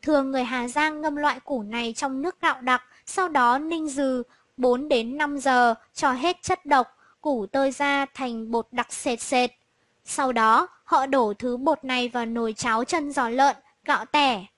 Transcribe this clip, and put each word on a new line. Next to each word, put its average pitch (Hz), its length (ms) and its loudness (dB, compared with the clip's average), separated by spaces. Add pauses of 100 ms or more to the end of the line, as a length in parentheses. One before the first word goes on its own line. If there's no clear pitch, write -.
Thường 269 280 2
người 262 140 0
Hà 247 240 -4
Giang 302 320 -2
ngâm 302 160 -2
loại 294 240 0
củ 254 220 -4
này 233 340 -6
trong 269 260 -4
nước - 180 -6
gạo 285 200 0
đặc, 254 220 0 (240)
sau 370 220 -2
đó 254 300 4
ninh 320 300 -4
dừ 262 340 -2 (340)
bốn 254 320 2
đến 247 300 0
năm 285 200 -2
giờ 247 360 4 (200)
cho 277 180 0
hết 302 300 -2
chất 359 240 -4
độc, 269 300 2 (240)
củ 240 260 -2
tơi 269 240 0
ra 277 440 -2
thành 233 360 -8
bột 233 200 -2
đặc 240 220 -4
sệt 240 280 -4
sệt. 247 300 0 (540)
Sau 269 280 -2
đó, 226 360 4 (160)
họ 269 220 2
đổ 247 320 2
thứ 247 180 -4
bột 277 280 0
này 247 240 -2
vào 240 180 -4
nồi 233 260 -2
cháo 233 320 0
chân 285 280 -2
giò 254 160 -2
lợn, 262 280 4 (280)
gạo 233 200 0
tẻ. 254 420 0 (120)